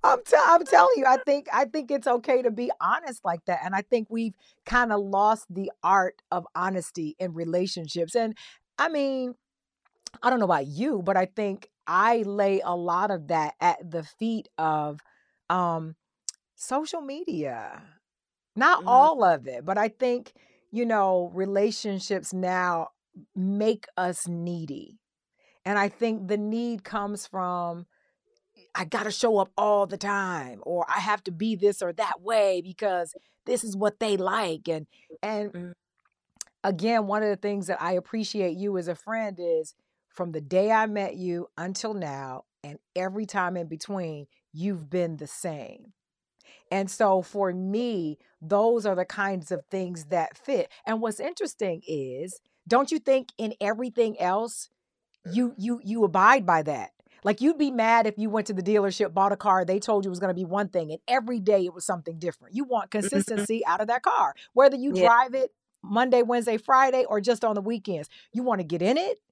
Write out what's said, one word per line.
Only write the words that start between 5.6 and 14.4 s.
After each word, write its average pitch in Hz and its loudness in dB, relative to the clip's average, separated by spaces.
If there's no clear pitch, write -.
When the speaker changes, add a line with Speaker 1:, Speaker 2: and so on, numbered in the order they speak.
Speaker 1:
art 185 2
of 180 -2
honesty 170 -4
in 180 -6
relationships. 170 -4
And, 226 0
I 320 0
mean, 269 -2
I 240 4
don't 254 2
know 208 2
about 151 2
you, 202 -2
but 190 2
I 185 4
think 202 -6
I 208 4
lay 196 0
a 175 -2
lot 175 -2
of 165 -6
that 160 -2
at 175 0
the 165 -6
feet 220 -6